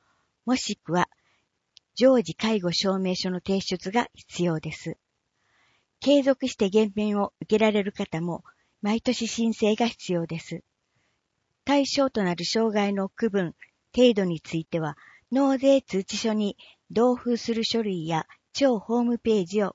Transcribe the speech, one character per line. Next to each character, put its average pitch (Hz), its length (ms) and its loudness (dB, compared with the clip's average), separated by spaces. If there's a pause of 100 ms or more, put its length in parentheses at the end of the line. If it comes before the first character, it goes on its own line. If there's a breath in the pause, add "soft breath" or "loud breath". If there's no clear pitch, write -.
(440 soft breath)
も 247 120 0
し - 180 -4
く - 180 -10
は 175 160 0 (880)
常 254 240 6
時 165 140 -4
介 220 260 0
護 175 120 -2
証 190 260 0
明 185 160 -2
書 185 160 -4
の 180 100 -6
提 196 220 -2
出 190 280 -6
が 233 240 -2
必 - 300 -6
要 160 160 0
で 156 120 -10
す。 - 260 -10 (1000)
継 285 240 4
続 262 240 0
し 254 80 -6
て 202 140 0
減 214 260 2
免 208 280 0
を 202 180 -4
受 - 160 0
け - 20 4
ら 220 140 2
れ 208 100 0
る 196 80 -6
方 180 300 -6
も、 170 240 -6 (380 soft breath)
毎 214 180 -2
年 233 260 -4
申 226 280 -2
請 214 220 2
が 233 100 0
必 - 260 -6
要 170 140 -2
で 165 120 -8
す。 - 240 -12 (1040)
対 277 220 2
象 269 240 0
と 214 120 -2
な 180 120 0
る 170 100 -6
障 226 280 0
害 202 200 0
の 196 160 -2
区 - 220 -4
分、 185 240 -2 (420 loud breath)
程 247 160 8
度 196 140 0
に 170 160 -4
つ - 160 -6
い 160 80 -6
て 170 120 -4
は、 151 200 -6 (340 soft breath)
納 269 240 2
税 269 240 6
通 190 240 -4
知 208 140 -8
書 220 160 -2
に 214 240 -2 (320 loud breath)
同 240 260 2
封 240 220 -2
す - 160 -4
る 226 100 -2
書 233 180 -2
類 185 240 -4
や、 160 200 -2 (260 soft breath)
庁 262 260 2
ホ 226 220 -2
ー - 20 2
ム 240 160 0
ペ 220 220 2
ー 175 60 -2
ジ 202 160 -2
を 190 120 -4